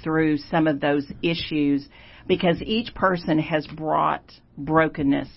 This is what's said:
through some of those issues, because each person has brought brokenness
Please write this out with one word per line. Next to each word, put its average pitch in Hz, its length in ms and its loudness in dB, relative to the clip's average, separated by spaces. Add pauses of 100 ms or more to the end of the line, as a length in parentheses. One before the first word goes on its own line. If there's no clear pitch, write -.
through 160 360 2
some 160 280 0
of 143 140 0
those 147 260 0 (160)
issues, 147 680 -2 (380)
because 175 360 2
each 220 320 -4
person 175 440 0
has 156 280 -2
brought 156 580 -2 (320)
brokenness 151 800 0